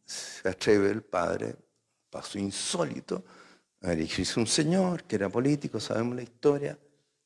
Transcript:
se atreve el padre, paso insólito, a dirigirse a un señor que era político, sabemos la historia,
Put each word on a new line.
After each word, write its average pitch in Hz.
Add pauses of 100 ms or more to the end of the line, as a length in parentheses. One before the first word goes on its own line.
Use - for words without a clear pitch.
se -
atreve 101
el 110
padre, 90 (540)
paso -
insólito, - (560)
a 90
dirigirse 80
a 117
un 107
señor 175
que -
era 98
político, 131
sabemos 117
la 123
historia, 143 (460)